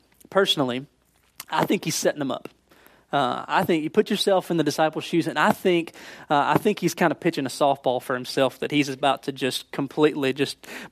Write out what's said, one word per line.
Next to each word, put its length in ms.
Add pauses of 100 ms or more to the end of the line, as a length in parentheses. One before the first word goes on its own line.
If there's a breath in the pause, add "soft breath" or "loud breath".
(280)
personally, 560 (640)
I 140
think 220
he's 80
setting 240
them 120
up. 200 (600 soft breath)
Uh, 380
I 160
think 180
you 60
put 220
yourself 400
in 80
the 40
disciples' 420
shoes, 220
and 120
I 140
think, 420 (340 loud breath)
uh, 260
I 40
think 220
he's 120
kinda 220
pitching 320
a 20
softball 540
for 120
himself 440
that 140
he's 180
about 320
to 100
just 400
completely 640
just 240 (340 loud breath)